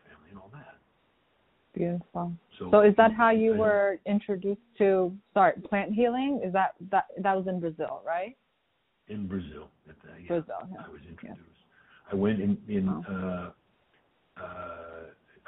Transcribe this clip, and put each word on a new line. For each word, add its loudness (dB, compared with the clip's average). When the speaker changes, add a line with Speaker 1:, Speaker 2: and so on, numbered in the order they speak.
Speaker 1:
family, -20
and -20
all -20
that. -20
Speaker 2:
Beautiful. -6
Speaker 1:
So -10
Speaker 2:
So 8
is 8
that 6
how 4
you 4
Speaker 1:
I 0
Speaker 2:
were 2
introduced -2
to, 4
sorry, 6
plant -2
healing? 0
Is -4
that, 0
that, 2
that 2
was -2
in -2
Brazil, -6
right? -6
Speaker 1:
In -8
Brazil. -8
At -20
the, -20
yeah, -16
Speaker 2:
Brazil, -8
yeah. -16
Speaker 1:
I -18
was -20
Speaker 2:
Yeah. -20
Speaker 1:
introduced. -20
I -6
went 0
in, 0
in, 0
Speaker 2:
Wow. -6
Speaker 1:
uh, -16
uh, -14